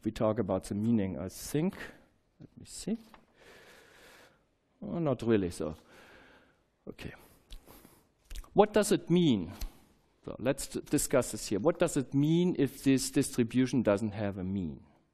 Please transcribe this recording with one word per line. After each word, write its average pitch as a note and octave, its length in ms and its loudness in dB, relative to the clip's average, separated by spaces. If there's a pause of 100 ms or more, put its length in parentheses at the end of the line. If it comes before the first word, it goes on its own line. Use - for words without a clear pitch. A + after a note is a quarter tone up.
We A2 80 -4
talk G#2+ 260 0
about F#2+ 280 -2
the G#2 100 -6
meaning, G#2 420 0
I F#2 120 -8
think. - 440 -4 (680)
Let - 100 -20 (100)
me G2 80 -18
see. - 320 -8 (1900)
Oh, F3 120 -6
not C#3 240 -2
really, G#2+ 260 2
so. D#2+ 240 -6 (1120)
Okay. - 240 -16 (1400)
What G#3 180 6
does G#3 200 4
it - 180 0
mean? C3 420 4 (760)
So - 120 -10
let's C3+ 300 -4
t-, - 140 -8 (100)
discuss C3+ 400 0
this - 160 -10
here. G2+ 100 -2
What D#3 220 2
does E3 180 0
it C3 160 -4
mean E3 460 4
if C3+ 240 0
this C3 260 4
distribution B2+ 720 2
doesn't G#2 300 2
have G2+ 260 -6
a F#2 60 -8
mean? F#2 380 -6 (320)